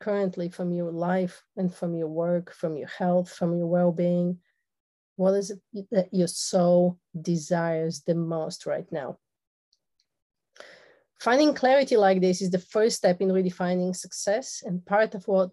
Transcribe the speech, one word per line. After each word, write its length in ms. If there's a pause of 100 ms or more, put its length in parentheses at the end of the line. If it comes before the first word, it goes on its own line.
currently 480
from 240
your 180
life 520 (140)
and 160
from 220
your 140
work, 440
from 240
your 120
health, 420
from 260
your 100
well-being? 720 (800)
What 180
is 160
it 400
that 220
your 160
soul 680 (220)
desires 840
the 120
most 500
right 260
now? 280 (2000)
Finding 340
clarity 420
like 240
this 220
is 80
the 80
first 380
step 240
in 80
redefining 640
success, 720
and 200
part 280
of 140
what 240